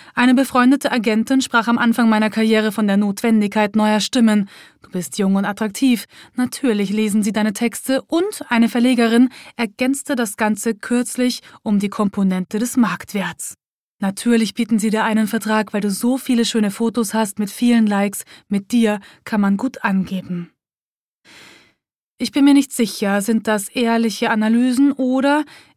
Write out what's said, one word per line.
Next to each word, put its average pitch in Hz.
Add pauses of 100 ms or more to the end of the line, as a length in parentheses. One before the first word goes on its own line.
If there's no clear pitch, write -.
(160)
Eine 247
befreundete 254
Agentin 226
sprach 226
am 233
Anfang 233
meiner 214
Karriere 220
von 208
der 196
Notwendigkeit 208
neuer 214
Stimmen. 214 (320)
„Du -
bist 180
jung 196
und 196
attraktiv, 220 (280)
natürlich 233
lesen 214
sie 208
deine 214
Texte“, 240
und 370
eine 233
Verlegerin 240 (260)
ergänzte 262
das 233
Ganze 220
kürzlich 247 (200)
um 208
die 202
Komponente 196
des 240
Marktwerts. 185 (460)
„Natürlich 226
bieten 226
sie 208
dir 220
einen 220
Vertrag, 214
weil 208
du 208
so 240
viele 233
schöne 214
Fotos 226
hast 220
mit 208
vielen 233
Likes, 202 (220)
mit 202
dir 220 (240)
kann 214
man 196
gut -
angeben.“ 180 (1700)
Ich 247
bin 277
mir 285
nicht 277
sicher, 202
sind 220
das 208
ehrliche 226
Analysen 240
oder 269 (320)